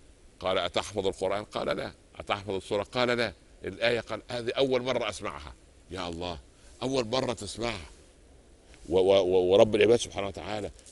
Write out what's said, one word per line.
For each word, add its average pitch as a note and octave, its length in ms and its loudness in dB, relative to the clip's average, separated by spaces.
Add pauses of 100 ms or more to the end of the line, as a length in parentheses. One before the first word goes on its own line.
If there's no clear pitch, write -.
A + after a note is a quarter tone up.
(400)
قال: F#2 180 2
"أتحفظ G2 480 -2
القرآن؟" F#2+ 380 -2
قال: C#3 320 -4
"لا." A2 160 -6 (240)
"أتحفظ G2+ 380 -4
السورة؟" G2 280 -2
قال: B2 260 0
"لا." A#2 240 0 (320)
الآية، A2 360 0
قال: G#2+ 280 -8
"هذه A#2+ 220 -6
أول B2+ 320 2
مرة B2 260 -2
أسمعها." D2 460 -8 (360)
يا F2 180 -6
الله، F2 300 -6 (440)
أول C3 220 0
مرة B2 280 -2
تسمعها. G#2 580 -8 (1000)
و-، F2 100 2
و-، F#2+ 240 6
و-، F2+ 300 4
ورب G#2+ 220 8
العباد G#2+ 240 6
سبحانه - 280 -6
وتعالى، G2 440 -8 (220)